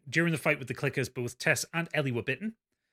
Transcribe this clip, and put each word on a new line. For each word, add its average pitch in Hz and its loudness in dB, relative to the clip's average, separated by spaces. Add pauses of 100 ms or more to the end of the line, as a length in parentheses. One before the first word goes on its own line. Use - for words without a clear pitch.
during 165 4
the 147 0
fight 151 2
with 131 -6
the - -6
clickers, 131 0
both 123 -6
Tess - 2
and 165 -2
Ellie 139 2
were 120 0
bitten. 196 -4 (380)